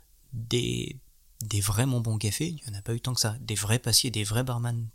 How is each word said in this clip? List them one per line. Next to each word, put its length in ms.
des, 680
des 200
vraiment 400
bons 180
cafés, 300
il 220
n'y 60
en 20
a 40
pas 120
eu 60
tant 140
que 60
ça. 200
Des 160
vrais 240
passiers, 320
des 100
vrais 220
barman 500